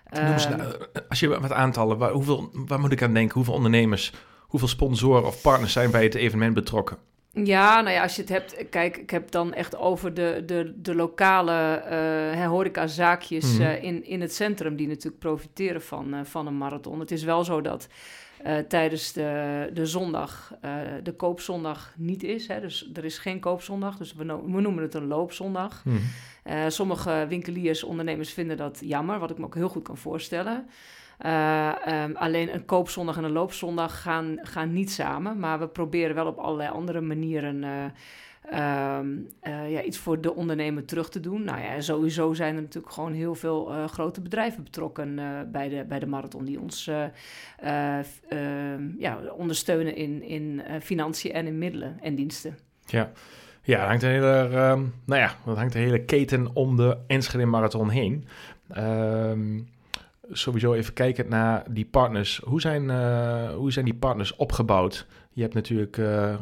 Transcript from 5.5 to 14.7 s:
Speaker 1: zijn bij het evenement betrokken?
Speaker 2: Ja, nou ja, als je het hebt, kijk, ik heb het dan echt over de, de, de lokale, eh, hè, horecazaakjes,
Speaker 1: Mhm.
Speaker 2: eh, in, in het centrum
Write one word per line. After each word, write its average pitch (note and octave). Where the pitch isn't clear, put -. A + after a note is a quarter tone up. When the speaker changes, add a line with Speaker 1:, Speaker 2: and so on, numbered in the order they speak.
Speaker 1:
zijn B2
bij A2+
het A2
evenement A2+
betrokken? G#2
Speaker 2:
Ja, G3+
nou F#3+
ja, F3
als F3+
je G3+
het -
hebt, F3+
kijk, F3
ik -
heb E3+
het -
dan E3+
echt -
over F3+
de, E3+
de, E3
de F3
lokale, E3+
eh, -
hè, F3+
horecazaakjes, E3+
Speaker 1:
Mhm. A2
Speaker 2:
eh, D#3+
in, F3
in F#3
het E3+
centrum G3